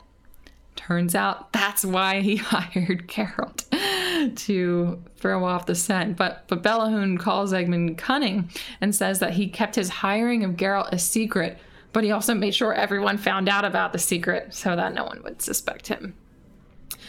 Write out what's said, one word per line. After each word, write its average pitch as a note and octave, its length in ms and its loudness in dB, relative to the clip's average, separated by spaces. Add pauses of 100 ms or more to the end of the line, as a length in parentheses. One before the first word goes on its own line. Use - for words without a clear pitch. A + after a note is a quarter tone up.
(800)
turns F3 340 0
out G3 380 -2
that's G3+ 320 0
why F#3+ 380 2
he G3 140 2
<laughs> - 20 2
hired F#3 720 -2
Geralt, - 580 -4 (720)
to F3 640 0 (140)
throw F#3+ 260 0
off F3+ 220 0
the F3 100 0
scent. F3+ 420 0
But, - 300 -2
but F3+ 160 0
Belahun G#3+ 560 2
calls F#3+ 340 0
Eggman E3+ 440 2
cunning G#3 520 0 (300)
and G3+ 160 2
says F#3+ 240 0
that F3 140 0
he F#3+ 140 2
kept G#3+ 280 -2
his F#3 140 0
hiring A3 540 0
of F#3 80 0
Geralt G3 400 0
a F3+ 60 0
secret, G3 600 0 (340)
but A3 120 2
he G#3 80 2
also G#3 220 0
made G3+ 220 2
sure A3 180 2
everyone G3+ 440 2
found F#3+ 320 2
out G3+ 160 2
about F#3 260 0
the F3 80 -2
secret F3 540 -2
so F3+ 220 0
that F3+ 180 0
no - 100 -2
one - 200 -10
would - 180 -10
suspect - 460 -4
him. - 280 -6 (920)